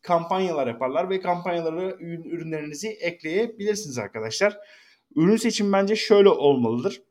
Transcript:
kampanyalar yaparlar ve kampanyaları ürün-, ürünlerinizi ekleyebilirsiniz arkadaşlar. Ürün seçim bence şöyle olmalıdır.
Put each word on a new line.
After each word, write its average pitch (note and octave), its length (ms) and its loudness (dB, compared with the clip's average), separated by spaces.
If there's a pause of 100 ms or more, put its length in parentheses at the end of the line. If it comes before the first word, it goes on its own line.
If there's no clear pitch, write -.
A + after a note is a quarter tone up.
kampanyalar E3+ 640 0
yaparlar C3 440 -2
ve F#3+ 100 -2
kampanyaları F3 800 -4
ürün-, E3 240 -12
ürünlerinizi D#3 640 -8
ekleyebilirsiniz G3 1080 -4
arkadaşlar. A2+ 600 -4 (580)
Ürün F3 200 4
seçim G#3+ 360 0
bence G3 240 2
şöyle G3+ 320 6
olmalıdır. C3+ 840 2